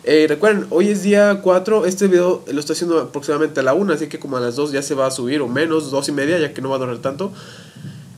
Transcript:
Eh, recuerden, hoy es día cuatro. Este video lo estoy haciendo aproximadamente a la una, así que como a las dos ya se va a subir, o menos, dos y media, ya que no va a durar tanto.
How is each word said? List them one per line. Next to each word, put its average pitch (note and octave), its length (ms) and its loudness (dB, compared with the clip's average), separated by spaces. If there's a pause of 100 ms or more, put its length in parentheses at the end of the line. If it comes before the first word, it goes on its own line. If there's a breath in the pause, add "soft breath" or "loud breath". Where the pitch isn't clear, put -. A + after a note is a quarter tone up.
Eh, D#3 240 4
recuerden, F#3 420 2
hoy G3 200 4
es G3+ 120 -2
día G3+ 400 4
cuatro. F#3 440 2
Este F#3+ 200 0
video F3+ 400 2
lo C#3 140 -4
estoy D#3 140 -4
haciendo E3 260 0
aproximadamente D3 580 -2
a C#3 60 0
la C3 100 4
una, F#3+ 200 0
así D3+ 120 -4
que D3+ 140 -12
como C#3 160 -6
a B2 40 -2
las A#2+ 140 -2
dos D3 160 -2
ya C3+ 100 -2
se C#3+ 140 -4
va C3+ 140 2
a - 20 -2
subir, C3 300 -2
o B2+ 80 -2
menos, D3+ 420 0
dos C#3 180 -2
y D3+ 40 -4
media, D3 260 0
ya D3 160 -2
que B2+ 80 -8
no C3+ 80 -4
va C3+ 60 0
a - 20 -6
durar B2 200 -6
tanto. C#3+ 340 -6 (840 loud breath)